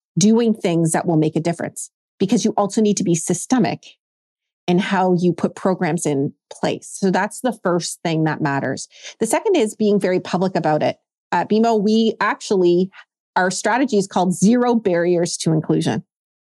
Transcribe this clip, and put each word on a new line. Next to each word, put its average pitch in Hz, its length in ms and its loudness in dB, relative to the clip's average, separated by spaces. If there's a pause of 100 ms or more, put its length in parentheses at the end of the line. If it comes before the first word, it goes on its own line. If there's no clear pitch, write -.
(180)
doing 220 340 4
things 165 400 0
that 170 140 -2
will 170 100 2
make 156 180 2
a 160 60 -2
difference, - 500 -6 (280)
because 196 260 2
you 220 140 0
also 202 240 0
need 208 160 2
to - 40 -4
be 170 120 2
systemic - 840 -2 (720)
in 180 100 2
how 185 400 2
you 175 140 2
put - 240 -4
programs 180 480 -2
in 143 260 -2 (220)
place. - 340 -6
So - 240 -4
that's 196 300 -2
the 240 240 -4
first 175 400 -2
thing 160 200 0
that 151 180 -2
matters. 139 440 -4 (320)
The 226 80 -2
second 359 300 0
is 220 180 0
being 208 240 2
very 185 220 0
public 185 340 -2
about 156 280 0
it. 131 160 -2 (340)
At 175 160 -2
bmo, 220 340 2
we 220 380 2
actually, 190 720 2 (440)
our 185 160 0
strategy 220 460 0
is 196 100 0
called 180 280 0
Zero 240 400 2
Barriers 175 640 0
to 165 140 0
Inclusion. 160 520 0 (500)